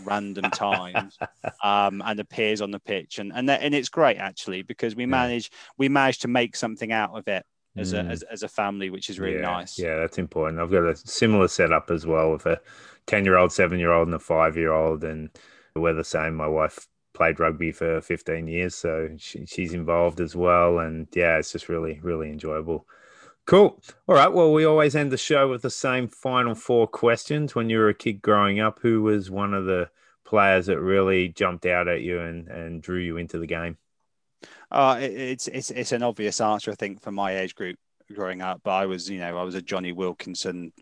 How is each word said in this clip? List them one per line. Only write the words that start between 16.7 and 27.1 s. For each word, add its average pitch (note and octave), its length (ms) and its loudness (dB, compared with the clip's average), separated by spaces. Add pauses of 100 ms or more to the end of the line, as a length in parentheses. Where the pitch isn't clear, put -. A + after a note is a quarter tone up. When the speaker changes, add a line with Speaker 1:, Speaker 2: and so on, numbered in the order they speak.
Speaker 2:
played E2 240 2
rugby D#2+ 320 0
for D#2+ 300 -2
fifteen E2 480 -6
years, F2 260 -4
so D#2+ 440 -4
she, - 260 -14
she's F2 300 -6
involved E2+ 440 0
as E2+ 160 -4
well. F2 440 4
And D#2+ 360 -6
yeah, E2+ 220 2
it's D#2 160 -4
just - 160 -10
really, D#2+ 340 -6
really D#2+ 280 -4
enjoyable. D#2 560 -6 (580)
Cool. - 380 6 (260)
All F3+ 60 6
right. D3 180 8
Well, E3 200 6
we D#3 120 6
always D3+ 320 6
end C#3+ 160 0
the B2+ 60 0
show C#3 320 2
with B2 100 -4
the C3 80 -4
same B2+ 400 -2
final B2 460 0
four A#2 320 2
questions. C3+ 680 0